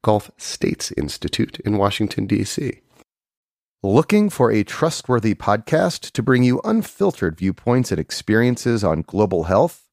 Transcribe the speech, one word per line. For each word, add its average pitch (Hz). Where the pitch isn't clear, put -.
Gulf 104
States -
Institute -
in 104
Washington, 101
D 101
C. -
Looking 160
for 120
a 104
trustworthy 120
podcast 156
to 120
bring 127
you 123
unfiltered 98
viewpoints 120
and 85
experiences 117
on 80
global 90
health? 104